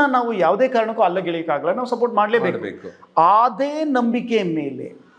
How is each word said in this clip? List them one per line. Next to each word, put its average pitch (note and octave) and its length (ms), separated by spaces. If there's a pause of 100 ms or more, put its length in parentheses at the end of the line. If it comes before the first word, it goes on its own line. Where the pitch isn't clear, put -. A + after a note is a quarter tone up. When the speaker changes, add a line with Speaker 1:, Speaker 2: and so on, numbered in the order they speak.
Speaker 1:
ನಾವು B3 260
ಯಾವುದೇ G3 340
ಕಾರಣಕ್ಕೂ A3+ 360
ಅಲ್ಲಗೆಳೆಯಕ್ಕಾಗಲ್ಲ, E3+ 720
ನಾವು A#3+ 140
ಸಪೋರ್ಟ್ A#3 280
ಮಾಡ್ಲೇಬೇಕು. G#3 380
Speaker 2:
ಮಾಡ್ಬೇಕು. - 680
Speaker 1:
ಅದೇ A#3 600
ನಂಬಿಕೆ A#3+ 600
ಮೇಲೆ. C#3+ 520 (240)